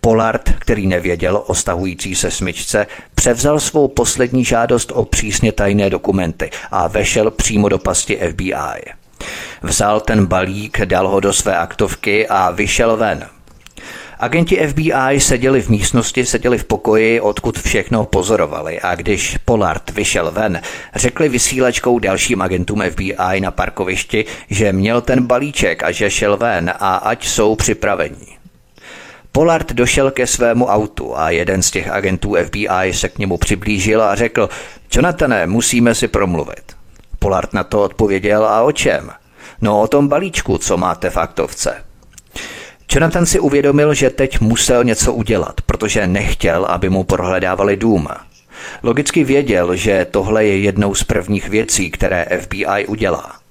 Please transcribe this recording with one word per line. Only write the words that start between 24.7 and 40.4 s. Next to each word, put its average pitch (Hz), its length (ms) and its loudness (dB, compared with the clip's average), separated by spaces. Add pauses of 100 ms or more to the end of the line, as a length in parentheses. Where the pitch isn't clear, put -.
měl 107 280 2
ten 131 260 2
balíček 123 560 0
a 85 80 0
že 101 200 0
šel 104 260 2
ven 92 420 0
a 95 160 0
ať - 320 -2
jsou 110 280 2
připraveni. - 840 -4 (920)
Pollard 160 400 2
došel 123 400 2
ke 127 160 0
svému 120 380 2
autu 101 520 -2
a 78 120 0
jeden 90 320 0
z - 100 0
těch 92 180 -4
agentů 98 460 -2
F 85 140 2
B 101 180 -4
I 92 260 0
se 90 160 -2
k - 80 -16
němu 95 200 -2
přiblížil 104 680 0
a 101 120 2
řekl: 113 340 0 (420)
„Jonathane, 143 560 2
musíme 117 480 2
si 120 120 -2
promluvit.“ 90 680 -4 (440)
Pollard 95 340 0
na 98 100 0
to 104 200 0
odpověděl: 101 640 2
„A 107 160 2
o 139 100 2
čem?“ 82 400 -2 (500)
„No, 104 200 2
o 110 60 2
tom 143 200 4
balíčku, 156 500 -2